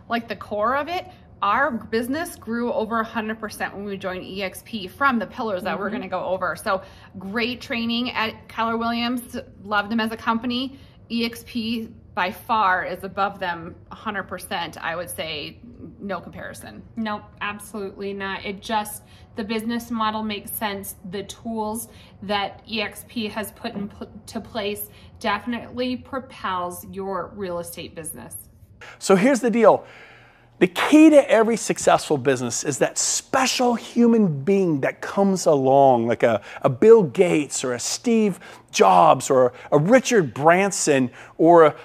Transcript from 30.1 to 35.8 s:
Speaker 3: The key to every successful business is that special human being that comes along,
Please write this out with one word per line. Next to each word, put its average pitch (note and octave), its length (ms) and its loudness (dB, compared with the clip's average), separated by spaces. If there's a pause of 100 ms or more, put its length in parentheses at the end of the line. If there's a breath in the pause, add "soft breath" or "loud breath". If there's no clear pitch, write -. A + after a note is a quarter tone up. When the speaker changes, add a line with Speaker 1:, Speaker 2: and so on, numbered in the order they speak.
Speaker 3:
The F#3 80 4
key D#4 440 8
to C#4+ 180 8
every A3+ 260 4
successful E3+ 600 0
business B2 460 0
is C#3+ 160 -4
that - 180 -2
special B3 800 0
human A3 680 2
being F3+ 380 2
that C3 200 -4
comes G3 440 0
along, C3+ 640 6